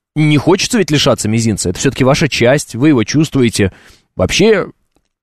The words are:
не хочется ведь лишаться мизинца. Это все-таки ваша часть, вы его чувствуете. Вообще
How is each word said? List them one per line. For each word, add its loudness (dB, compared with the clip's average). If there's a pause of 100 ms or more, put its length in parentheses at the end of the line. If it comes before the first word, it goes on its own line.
(140)
не 2
хочется 0
ведь -2
лишаться 0
мизинца. -2
Это -8
все-таки -2
ваша 2
часть, 0
вы 2
его 2
чувствуете. 0 (420)
Вообще 0 (540)